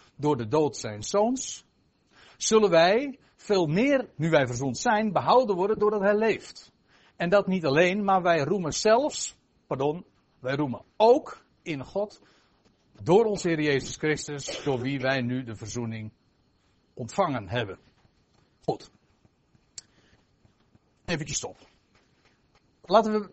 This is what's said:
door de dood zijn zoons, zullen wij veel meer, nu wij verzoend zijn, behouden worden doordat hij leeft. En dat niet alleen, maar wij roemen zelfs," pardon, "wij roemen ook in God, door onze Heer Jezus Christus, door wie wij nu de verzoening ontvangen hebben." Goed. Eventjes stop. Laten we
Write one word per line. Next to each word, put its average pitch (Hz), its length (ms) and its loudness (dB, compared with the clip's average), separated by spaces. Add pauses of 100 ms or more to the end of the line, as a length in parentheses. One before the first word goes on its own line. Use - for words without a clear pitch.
(160)
door 143 220 0
de 117 100 -6
dood 147 300 0
zijn 104 260 -10
zoons, 226 640 -2 (720)
zullen 214 320 4
wij 202 500 4 (160)
veel 190 300 0
meer, 233 500 0
nu 160 140 -2
wij 147 180 4
verzoend 120 300 -4
zijn, 220 340 0
behouden 190 440 2
worden 196 240 -2
doordat 208 220 0
hij 208 160 2
leeft. - 540 -4 (440)
En 175 140 -4
dat 196 180 4
niet 185 180 -2
alleen, 180 380 2
maar 190 180 2
wij 170 220 2
roemen 165 300 -4
zelfs," - 640 0 (300)
pardon, 147 380 -4 (340)
"wij 131 160 -4
roemen 139 260 -2 (160)
ook - 480 2 (160)
in 143 240 -8
God, - 360 -8 (840)
door 190 220 6
onze 202 220 -2
Heer 160 140 0
Jezus 139 340 0
Christus, 147 680 -6
door 135 180 -2
wie 139 180 -4
wij 131 220 0
nu 123 220 -4
de 113 120 -12
verzoening 110 560 -10 (840)
ontvangen 123 560 -4
hebben." 104 300 -4 (840)
Goed. - 280 -8 (2250)
Eventjes 151 320 -6
stop. - 200 -10 (1200)
Laten 214 300 2
we 208 220 -2